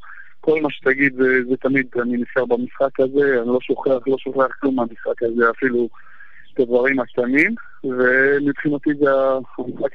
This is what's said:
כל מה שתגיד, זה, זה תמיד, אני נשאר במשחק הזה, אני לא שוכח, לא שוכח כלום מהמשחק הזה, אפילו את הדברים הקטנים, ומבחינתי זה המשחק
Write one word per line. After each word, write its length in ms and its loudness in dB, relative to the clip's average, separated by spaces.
כל 220 2
מה 80 2
שתגיד, 440 0
זה, 360 2
זה 60 2
תמיד, 300 0
אני 140 0
נשאר 280 0
במשחק 560 0
הזה, 400 2
אני 80 -2
לא 120 2
שוכח, 460 0
לא 120 2
שוכח 280 0
כלום 160 0
מהמשחק 460 -4
הזה, 280 2
אפילו 380 0
את 60 2
הדברים 400 2
הקטנים, 540 0
ומבחינתי 1040 2
זה 100 6
המשחק 360 -6